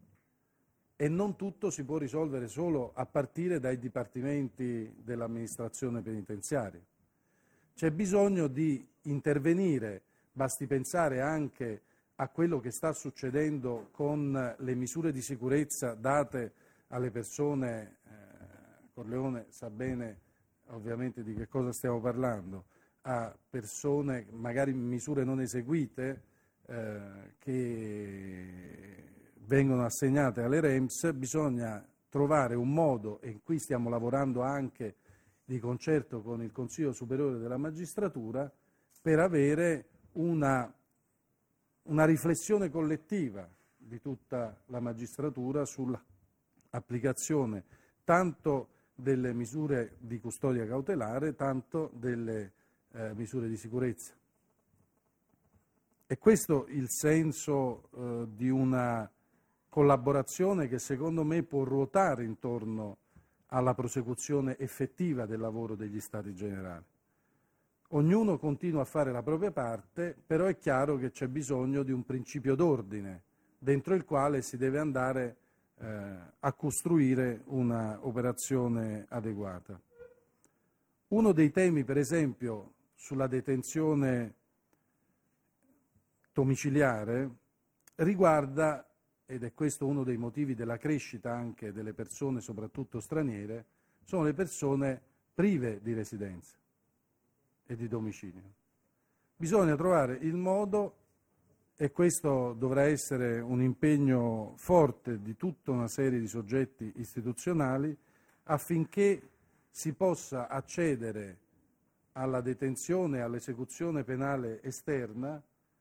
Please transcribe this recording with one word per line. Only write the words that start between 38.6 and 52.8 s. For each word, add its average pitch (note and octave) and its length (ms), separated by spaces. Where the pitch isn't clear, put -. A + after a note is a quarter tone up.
per D#3 160
avere D#3 720
una, C#3+ 600
una D#3 220
riflessione E3 680
collettiva D3+ 800
di A#2 240
tutta A#2+ 560
la B2 120
magistratura B2+ 840
sull'applicazione B2 2000
tanto D#3+ 640
delle B2+ 400
misure A#2+ 640
di A#2 220
custodia A#2+ 440
cautelare, C3+ 720
tanto C#3 580
delle, A2+ 600